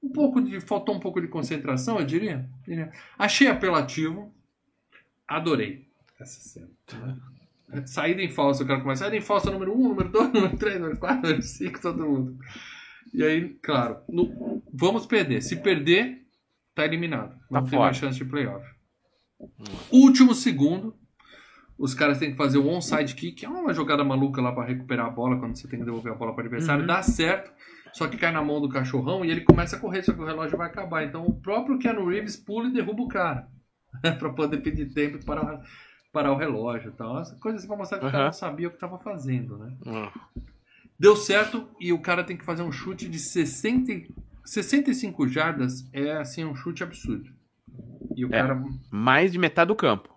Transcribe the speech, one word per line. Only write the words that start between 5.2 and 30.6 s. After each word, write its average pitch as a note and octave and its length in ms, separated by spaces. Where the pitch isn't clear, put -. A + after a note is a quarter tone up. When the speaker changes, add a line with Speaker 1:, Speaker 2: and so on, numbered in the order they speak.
Speaker 1:
adorei D3 600
essa - 220
cena, - 280
né? B2 240
Saída E3+ 380
em E3 80
falsa, C#3 320
o C3+ 40
cara C4 140
começa, C3+ 240
"Saída G#3+ 120
em G#3 40
falsa G3+ 300
número F#3+ 260
um, B3+ 120
número F#3+ 200
dois, B3+ 220
<laughs> - 20
número F#3+ 240
três, G#3 240
número D#3+ 180
quatro, B3+ 240
número D#3+ 200
cinco, - 400
todo E3+ 260
mundo." C3 300
E - 120
aí, D#3+ 240
claro, B2 360
no, - 540
vamos G3+ 340
perder. C#3+ 360
Se - 140
perder, F3+ 640
tá D3+ 100
eliminado. D#3+ 500
Não C3+ 120
Speaker 2:
Tá B2+ 80
Speaker 1:
tem C#3+ 80
mais A#2+ 200
Speaker 2:
fora. C3+ 140
Speaker 1:
chance B2+ 60
de - 60
playoff. B2 400
Speaker 3:
Hum. - 80
Speaker 1:
Último B3+ 440
segundo, F3+ 600
os C3+ 160
caras D3 240
têm D3+ 120
que C3+ 60
fazer C#3 220
o C#3 100
onside D#3 460
kick, E3+ 260
que - 60
é - 20
uma D#4 260
jogada D3 280
maluca C3+ 380
lá B2 120
pra B2 120
recuperar B2 420
a A#2 40
bola, B2 280
quando A#2 180
você - 120
tem B2 100
que A#2 60
devolver A2+ 280
a A2 40
bola A2+ 160
pro B2+ 100
adversário. C#3+ 400
Speaker 2:
Uhum. E3 40
Speaker 1:
Dá F3 160
certo, F3 500
só E3 160
que B2+ 80
cai E3 160
na D#3 100
mão D3 180
do C#3+ 80
cachorrão C3+ 560
e E3 60
ele E3 120
começa E3 340
a - 20
correr, F#3+ 240
só E3+ 120
que D#3+ 60
o D#3+ 40
relógio D#3 320
vai E3+ 120